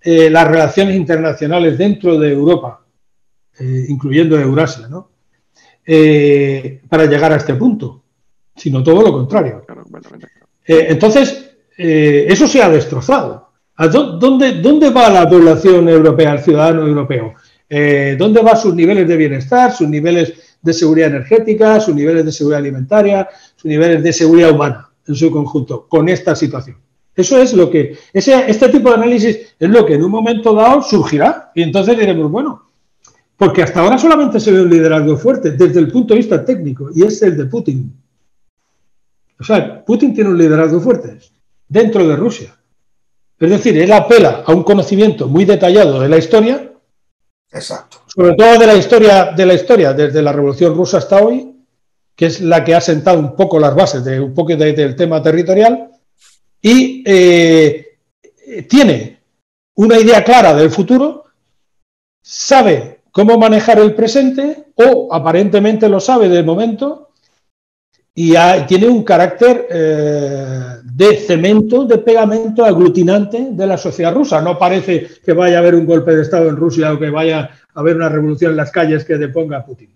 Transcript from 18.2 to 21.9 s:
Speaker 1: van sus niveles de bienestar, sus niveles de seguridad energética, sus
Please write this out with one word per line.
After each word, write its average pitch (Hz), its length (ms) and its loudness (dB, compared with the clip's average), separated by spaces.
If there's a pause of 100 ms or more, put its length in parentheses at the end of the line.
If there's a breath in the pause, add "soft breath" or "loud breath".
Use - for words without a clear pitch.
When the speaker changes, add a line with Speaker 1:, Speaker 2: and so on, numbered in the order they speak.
Speaker 1:
van 226 140 4
sus 202 180 -2
niveles 175 320 0
de 165 100 0
bienestar, 156 560 0
sus 156 160 -4
niveles 165 440 -2 (300 soft breath)
de 165 100 -2
seguridad 160 360 0
energética, 214 720 0
sus 185 140 -4